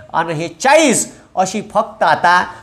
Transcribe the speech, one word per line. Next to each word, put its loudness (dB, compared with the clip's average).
आणि -2
हे -6
चाळीस 2
अशी -4
फक्त -4
आता 2